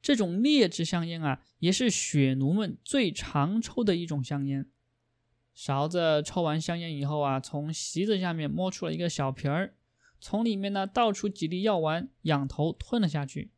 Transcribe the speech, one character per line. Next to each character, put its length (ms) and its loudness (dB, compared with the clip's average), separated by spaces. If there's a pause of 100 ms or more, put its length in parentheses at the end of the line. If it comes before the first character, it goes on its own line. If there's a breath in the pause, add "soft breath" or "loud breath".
这 160 4
种 260 0
劣 240 6
质 160 -2
香 240 -2
烟 160 -8
啊， 200 0 (160)
也 120 2
是 200 2
血 480 2
奴 160 2
们 280 -2
最 300 0
常 480 -2
抽 240 -2
的 100 4
一 120 -2
种 180 -4
香 220 -4
烟。 240 -4 (840)
勺 340 -2
子 360 2
抽 200 -2
完 160 2
香 200 -4
烟 180 -6
以 80 -2
后 160 0
啊， 180 2
从 340 -6
席 340 -4
子 120 2
下 140 -2
面 180 -4
摸 200 -2
出 160 -8
了 80 -4
一 20 -6
个 140 -2
小 200 -2
瓶 220 -2
儿， 220 -2 (460 soft breath)
从 220 -4
里 140 0
面 160 -4
呢 140 -2
倒 260 2
出 160 -2
几 180 -4
粒 160 -2
药 160 2
丸， 300 0 (140)
仰 260 2
头 240 0
吞 280 -2
了 60 4
下 200 -2
去。 320 -10